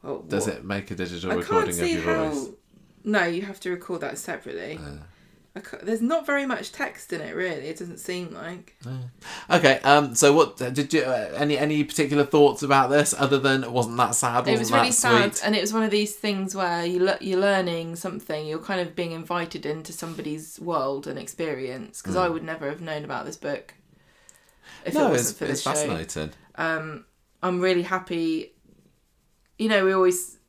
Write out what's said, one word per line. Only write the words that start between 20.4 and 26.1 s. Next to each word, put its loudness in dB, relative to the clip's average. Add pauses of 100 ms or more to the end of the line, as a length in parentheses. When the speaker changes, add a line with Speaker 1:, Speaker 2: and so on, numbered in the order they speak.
Speaker 1:
world -2
and -8
experience, -8
'cause -6
Speaker 2:
Mm. 2
Speaker 1:
I 2
would -4
never -6
have -8
known -8
about -8
this -12
book -8 (1120)
if -6
Speaker 2:
No, 4
Speaker 1:
it 4
wasn't 2
Speaker 2:
it's, -12
Speaker 1:
for -4
this -2
Speaker 2:
it's -6
Speaker 1:
show. 0
Speaker 2:
fascinating. -2 (240)